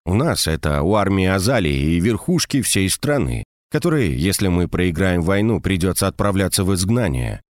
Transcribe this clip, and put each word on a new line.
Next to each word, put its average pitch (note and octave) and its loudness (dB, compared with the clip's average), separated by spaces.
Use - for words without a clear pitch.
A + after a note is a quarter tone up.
У F2 0
нас B2+ 0
это D2+ 0
у F#2 2
армии F#2+ 2
Азалии F2 0
и E2+ 2
верхушки A#2 0
всей F#2+ 0
страны, F#2 -2
которой, C#3+ 0
если F#2 0
мы F2 2
проиграем F2 0
войну, G2 0
придется F#2+ 0
отправляться G2 0
в G2 0
изгнание E2+ -2